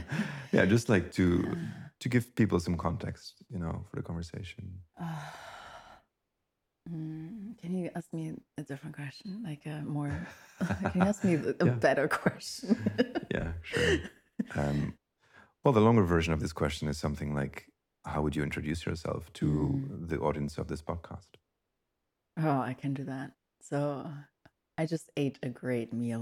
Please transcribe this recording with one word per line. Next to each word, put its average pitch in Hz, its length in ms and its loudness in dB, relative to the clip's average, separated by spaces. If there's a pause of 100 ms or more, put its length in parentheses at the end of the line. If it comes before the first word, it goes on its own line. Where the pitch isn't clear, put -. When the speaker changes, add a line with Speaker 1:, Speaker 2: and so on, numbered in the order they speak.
(160)
Speaker 1:
<laughs> 151 360 -4
Yeah, 95 140 6
just, 113 220 4
like, 92 240 4
to, 92 120 4 (280)
Speaker 2:
Uh. 87 40 -2 (440)
Speaker 1:
to - 80 -4
give 120 260 2
people 92 260 4
some 87 160 0
context, - 720 -4
you 92 100 -6
know, 82 300 -4
for - 80 -12
the - 60 -6
conversation. 92 760 -10 (200)
Speaker 2:
Uh, 156 300 -8 (1600)
mm, 160 680 -8
can 175 160 -6
you 180 200 -2
ask - 180 -8
me 160 200 -4 (260)
a 156 40 -6
different 147 340 -10
question? 185 480 -10
Like, 147 220 -8
a 151 200 -6
more, 143 260 -2 (460)
<laughs> - 0 -
can 190 360 0
you 180 80 6
ask 202 220 2
me 180 120 6
a 127 220 0
Speaker 1:
<laughs> 175 60 4
Yeah. 120 100 6
Speaker 2:
better 139 340 4
question? - 680 0 (300)
<laughs> - 240 -6
Speaker 1:
Yeah, 82 220 0 (100)
sure. 466 360 2 (580)
Um, 71 380 2 (680)
well, 143 100 6
the 110 80 8
longer 113 220 8
version 82 300 6
of 76 80 2
this 76 120 -2
question 76 360 0
is 73 100 -2
something 73 360 -2
like, 69 320 -4 (380)
how 76 180 -2
would 73 120 2
you 76 80 0
introduce 76 440 -4
yourself - 480 -4
to - 120 -2
Speaker 2:
Mm. 73 640 0
Speaker 1:
the 78 100 0
audience 73 400 0
of 78 80 -4
this 78 160 -6
podcast? - 460 -8 (1080)
Speaker 2:
Oh, 156 240 2
I 123 140 -2
can 139 200 -4
do 135 100 -8
that. 135 280 -8 (280)
So, 143 500 -2 (680)
I 160 80 0
just - 300 -4
ate 143 280 0
a 131 60 -2
great 120 420 -2
meal 117 300 -2